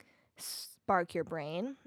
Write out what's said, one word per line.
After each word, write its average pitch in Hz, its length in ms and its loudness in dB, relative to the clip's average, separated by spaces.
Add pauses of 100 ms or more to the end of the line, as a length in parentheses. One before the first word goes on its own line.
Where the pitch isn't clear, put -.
(380)
spark - 760 0
your 165 100 2
brain. 165 520 -4 (100)